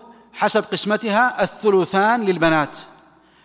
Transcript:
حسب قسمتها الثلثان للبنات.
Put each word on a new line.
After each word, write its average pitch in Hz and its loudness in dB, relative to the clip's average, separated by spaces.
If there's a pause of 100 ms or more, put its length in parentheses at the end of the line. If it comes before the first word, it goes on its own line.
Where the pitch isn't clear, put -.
(340)
حسب 208 0
قسمتها 214 -2
الثلثان 202 0
للبنات. 160 0 (680)